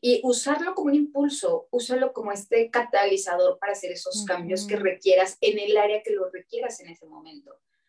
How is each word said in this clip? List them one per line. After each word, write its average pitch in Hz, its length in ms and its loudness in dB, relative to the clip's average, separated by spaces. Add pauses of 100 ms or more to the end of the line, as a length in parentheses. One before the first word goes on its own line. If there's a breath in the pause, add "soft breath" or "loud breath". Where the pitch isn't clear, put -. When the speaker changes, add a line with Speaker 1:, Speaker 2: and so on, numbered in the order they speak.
Speaker 1:
Y 247 220 4
usarlo 302 520 0
como 320 140 -2
un 277 60 4
impulso, - 760 0
úsalo 254 420 0
como 220 180 -6
este 226 400 0
catalizador 196 880 2
para - 140 -4
hacer 180 180 -8
esos 185 340 -8
cambios 180 420 -4
que 208 80 -4
Speaker 2:
Ujú. 202 80 -4
Speaker 1:
requieras 185 580 2
en 208 180 2
el 208 180 2
área 214 260 2
que - 80 -4
lo 190 200 -2
requieras 233 500 -10
en 175 80 -20
ese 165 180 -20
momento. 156 520 -20 (300)